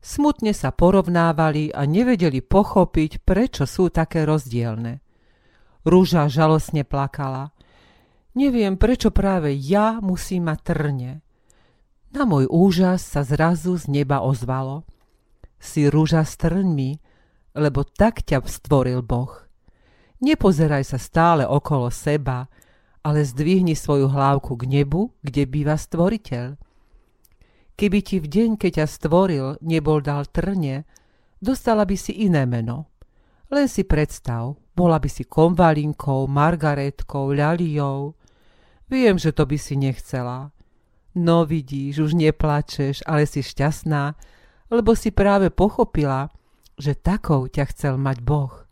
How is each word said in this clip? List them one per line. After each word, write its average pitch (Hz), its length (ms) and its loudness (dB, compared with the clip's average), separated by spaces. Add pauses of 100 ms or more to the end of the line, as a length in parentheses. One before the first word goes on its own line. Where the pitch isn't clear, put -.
Smutne 285 480 0
sa 139 240 -4
porovnávali 165 960 2
a 139 160 -2
nevedeli 175 560 2
pochopiť, 175 800 2
prečo 196 400 0
sú 175 320 0
také 160 320 0
rozdielne. 120 720 -2 (880)
Rúža 170 400 6
žalostne 151 560 2
plakala. 139 720 -6 (800)
"Neviem, 240 400 2
prečo 226 320 2
práve 185 480 2
ja 202 480 0
musím 180 480 -4
mať 156 160 -6
trne." 147 560 -4 (880)
Na 277 160 0
môj 135 240 2
úžas 180 480 4
sa - 240 -4
zrazu 160 560 0
z - 80 -12
neba 143 320 0
ozvalo: 131 640 -4 (800)
Si 147 240 0
rúža 156 400 2
s - 80 -12
trňmi, 165 640 -2 (560)
lebo 143 320 -2
tak - 400 0
ťa 135 160 0
stvoril 127 560 -2
Boh. 123 320 -4 (920)
Nepozeraj 160 640 2
sa - 80 -8
stále 165 480 2
okolo 131 480 0
seba, 131 560 -4 (560)
ale 151 240 0
zdvihni 160 480 2
svoju 139 320 0
hlávku 139 480 0
k 127 160 -6
nebu, 143 480 0
kde 143 240 -2
býva 143 320 -2
stvoriteľ. 151 800 -4 (1200)
Keby 202 240 0
ti 196 240 -4
v 147 80 -10
deň, 226 240 2
keď 180 240 -2
ťa 156 80 0
stvoril, 156 720 0
nebol 156 400 0
dal 143 240 -4
trne, 165 640 -4 (560)
dostala 226 400 0
by 190 160 -2
si - 240 -6
iné 156 240 2
meno. 120 400 -6 (640)
Len 277 160 2
si 202 160 -2
predstav, 135 720 -2 (160)
bola 170 240 4
by 139 160 -2
si - 160 -10
konvalinkou, 151 1040 2
margaretkou, 143 1040 -2
ľaliou. 147 800 -2 (720)
Viem, 240 320 2
že 156 160 -2
to 151 80 2
by 143 160 -2
si - 160 -8
nechcela. 131 800 -6 (640)
No 170 240 4
vidíš, 139 560 -4
už 156 160 2
neplačeš, 147 880 0
ale 151 240 0
si 139 160 -6
šťastná, 147 720 -2 (560)
lebo 233 240 4
si 214 160 -2
práve 196 400 2
pochopila, 147 800 0 (480)
že 139 160 -2
takou 160 560 -2
ťa 139 240 -4
chcel 135 240 -4
mať 135 240 -4
Boh. 139 480 -2